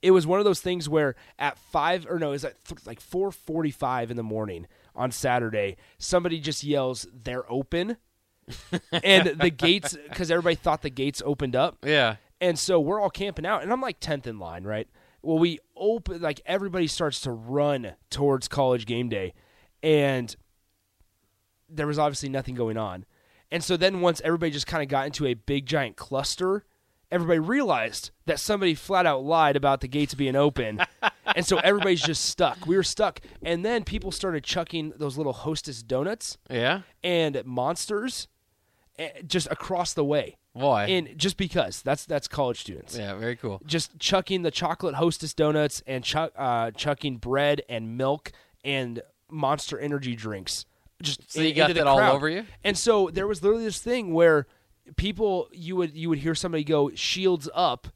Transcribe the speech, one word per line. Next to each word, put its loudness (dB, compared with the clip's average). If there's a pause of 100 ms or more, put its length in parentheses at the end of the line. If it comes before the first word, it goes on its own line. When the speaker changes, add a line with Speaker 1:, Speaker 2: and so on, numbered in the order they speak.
Speaker 1:
it 4
was 8
one 2
of 2
those 2
things -4
where 2 (220)
at -4
five, -2
or -2
no, -2
it -2
was -6
at -12
th-, -16
like, -14
four -4
forty-five -4
in -6
the -4
morning -6 (300)
on -2
Saturday, -2 (220)
somebody 0
just -6
yells, -2
"They're -8
open." -4 (500)
Speaker 2:
<laughs> -8 (120)
Speaker 1:
And 8 (120)
the 4
gates, 2 (160)
'cause -2
everybody 2
thought 0
the -6
gates -4
opened -2
up. 2
Speaker 2:
Yeah. 2 (260)
Speaker 1:
And 2
so 2
we're 0
all 0
camping -6
out, 0
and -4
I'm, -2
like, -6
tenth -6
in -10
line, -12
right? -6 (340)
Well, 2
we 4 (160)
open, -2
like, -4
everybody 0
starts -2
to -6
run 0 (180)
towards 2
College 2
Game -2
Day, -4 (480)
and 2 (1300)
there -2
was -2
obviously 0
nothing -4
going -2
on. -6 (460)
And -2
so 0
then 2
once 2
everybody 0
just -6
kinda -2
got 0
into -4
a 2
big -2
giant -2
cluster, -4 (460)
everybody 2
realized 0 (140)
that 0
somebody 2
flat 2
out 2
lied 6
about 4
the -6
gates 0
being 0
open. 2 (200)
Speaker 2:
<laughs> 2 (220)
Speaker 1:
And 0
so 2
everybody's 4
just -2
stuck. 0
We 2
were 4
stuck. -2 (200)
And -2
then -2
people -6
started -4
chucking -4
those -4
little -2
Hostess -6
donuts -4 (120)
Speaker 2:
Yeah. 0 (240)
Speaker 1:
and 0
Monsters, -4 (720)
eh, -8 (140)
just 0
across -4
the 2
way. 0 (160)
Speaker 2:
Why? 2
Speaker 1:
And -2
just -2
because. -2
That's, -2
that's -4
college -2
students. -12
Speaker 2:
Yeah, -6
very -6
cool. -8
Speaker 1:
Just -4
chucking 0
the 0
chocolate -4
Hostess 0
donuts 2
and -4
chuck-, -2
uh, 0
chucking -4
bread 2
and -6
milk -2 (320)
and -4 (280)
Monster -2
energy -2
drinks -8 (360)
just -8
Speaker 2:
So -6
you 4
Speaker 1:
in-, -2
Speaker 2:
got 4
Speaker 1:
into 0
the 2
Speaker 2:
that 4
all 8
Speaker 1:
crowd. 6
Speaker 2:
over 0
you? -4 (200)
Speaker 1:
And 0
so 4
there -2
was -4
literally 4
this -4
thing -2
where 8 (500)
people, 0
you -6
would, 0
you -4
would 2
hear 0
somebody -2
go, 4
"Shields 0
up." 0